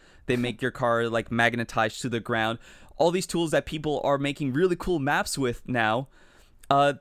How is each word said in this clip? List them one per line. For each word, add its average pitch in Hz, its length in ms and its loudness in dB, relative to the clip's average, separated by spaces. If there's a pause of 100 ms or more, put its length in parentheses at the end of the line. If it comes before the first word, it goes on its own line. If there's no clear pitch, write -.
(280)
They 123 100 2
make 123 240 -2
your 127 100 0
car, 117 380 0
like, 113 200 -2
magnetized 117 760 0
to 135 40 -2
the 117 140 -4
ground. 113 360 -2 (380)
All 170 160 4
these 180 160 -2
tools 170 240 -2
that 147 140 2
people 151 400 -4
are 139 120 2
making 143 360 -2
really 175 240 2
cool 175 220 -2
maps 147 380 -2
with 123 300 -2
now. 117 400 0 (600)
Uh, 143 320 4